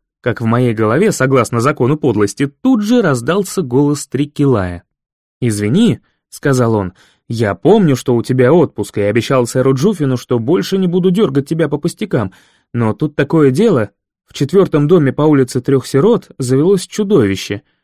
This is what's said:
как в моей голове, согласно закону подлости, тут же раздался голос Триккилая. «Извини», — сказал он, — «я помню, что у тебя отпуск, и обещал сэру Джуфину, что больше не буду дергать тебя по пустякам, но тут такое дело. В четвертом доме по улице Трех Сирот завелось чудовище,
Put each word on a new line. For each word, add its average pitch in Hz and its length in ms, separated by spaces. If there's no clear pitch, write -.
как 117 220
в 117 40
моей 120 280
голове, 113 380
согласно 131 500
закону 135 340
подлости, 120 520
тут 247 340
же 233 200
раздался 170 600
голос 143 460
Триккилая. 123 760
«Извини», — 120 600
сказал 127 460
он, — 95 180
«я 110 280
помню, 170 400
что 123 200
у 113 60
тебя 127 320
отпуск, 123 440
и 107 40
обещал 117 460
сэру 131 260
Джуфину, 143 440
что 123 200
больше 175 400
не 190 100
буду 180 240
дергать 156 360
тебя 160 220
по 147 80
пустякам, 151 560
но 113 200
тут 151 220
такое 147 360
дело. 143 400
В - 80
четвертом 151 540
доме 151 260
по - 100
улице 135 380
Трех 135 260
Сирот 190 500
завелось 143 500
чудовище, 110 720